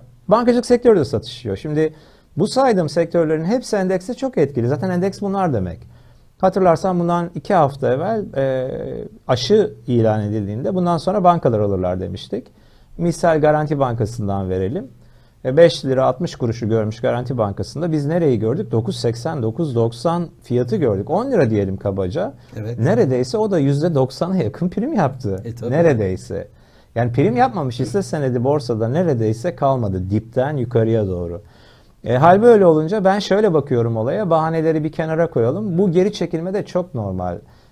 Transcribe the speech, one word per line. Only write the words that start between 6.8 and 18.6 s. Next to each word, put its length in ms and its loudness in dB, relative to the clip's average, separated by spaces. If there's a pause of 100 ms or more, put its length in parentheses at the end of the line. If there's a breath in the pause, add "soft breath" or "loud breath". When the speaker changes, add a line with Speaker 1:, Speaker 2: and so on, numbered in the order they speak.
Speaker 1:
bundan 340 0
iki 200 -2
hafta 380 2
evvel, 320 -2 (120)
e, 320 -2 (600)
aşı 460 2 (120)
ilan 340 2
edildiğinde 540 -4
bundan 240 0
sonra 260 0
bankalar 360 4
alırlar 400 0
demiştik. 460 -8 (520 soft breath)
Misal 420 0
Garanti 380 2
Bankası'ndan 720 -2
verelim. 380 -4 (560 soft breath)
E, 120 -2
beş 280 6
lira 200 2
altmış 320 -2
kuruşu 320 -2
görmüş 320 0
Garanti 380 -2
Bankası'nda 540 -4
biz 140 0
nereyi 320 2
gördük? 340 -2